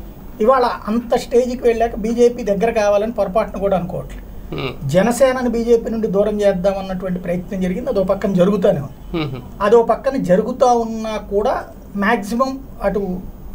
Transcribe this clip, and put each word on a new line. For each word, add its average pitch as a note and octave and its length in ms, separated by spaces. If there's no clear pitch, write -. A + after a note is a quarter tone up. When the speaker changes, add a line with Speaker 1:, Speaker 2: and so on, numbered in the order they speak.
Speaker 1:
ఇవాళ B3+ 240
అంత A#3+ 280
స్టేజ్కి A#3+ 480
వెళ్ళాక A3+ 320
బీజేపీ A#3+ 480
దగ్గర G3+ 280
కావాలని G#3 400
పొరపాటును G3+ 480
కూడా F#3+ 180
అనుకోవట్లేదు. E3+ 520
Speaker 2:
మ్మ్. C3+ 340
Speaker 1:
జనసేనని A#3+ 600
బీజేపీ A3+ 400
నుండి A3 180
దూరం G#3 340
చేద్దాం G3 360
అన్నటువంటి F#3+ 420
ప్రయత్నం F3+ 420
జరిగింది, G3 280
అదో G3 140
పక్కన G3 300
జరుగుతూనే F3+ 460
ఉంది. - 380
Speaker 2:
మ్మ్. C#3 240
Speaker 1:
అదో A3 220
పక్కన A#3 340
జరుగుతూ G#3+ 480
ఉన్నా A3+ 520
కూడా G#3+ 460
మ్యాక్సిమం A#3 640
అటు G3 360